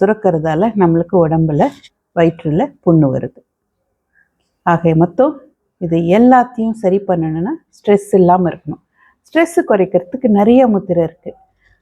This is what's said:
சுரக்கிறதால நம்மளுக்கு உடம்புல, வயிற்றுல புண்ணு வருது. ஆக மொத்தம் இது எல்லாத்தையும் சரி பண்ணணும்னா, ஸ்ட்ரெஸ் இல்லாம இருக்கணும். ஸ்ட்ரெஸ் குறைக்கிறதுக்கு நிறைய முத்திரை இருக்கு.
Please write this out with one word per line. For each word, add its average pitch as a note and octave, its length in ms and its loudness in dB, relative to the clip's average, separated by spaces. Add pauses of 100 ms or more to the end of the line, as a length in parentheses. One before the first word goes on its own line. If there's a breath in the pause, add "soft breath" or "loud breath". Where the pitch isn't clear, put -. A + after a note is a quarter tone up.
சுரக்கிறதால F#3 760 0
நம்மளுக்கு E3+ 520 0
உடம்புல, D#3+ 380 0 (480)
வயிற்றுல E3 600 -2 (120)
புண்ணு D#3 260 2
வருது. - 240 -8 (1300)
ஆக E3 320 0
மொத்தம் E3+ 460 0 (360)
இது E3 220 -4
எல்லாத்தையும் A#3 720 2
சரி G3+ 360 -2
பண்ணணும்னா, E3 440 -4 (180)
ஸ்ட்ரெஸ் G3+ 440 -2
இல்லாம F3+ 380 2
இருக்கணும். - 320 -14 (380)
ஸ்ட்ரெஸ் E4 480 -2
குறைக்கிறதுக்கு G3 600 -2
நிறைய A3 380 4
முத்திரை F3+ 380 -2
இருக்கு. - 300 -12 (480)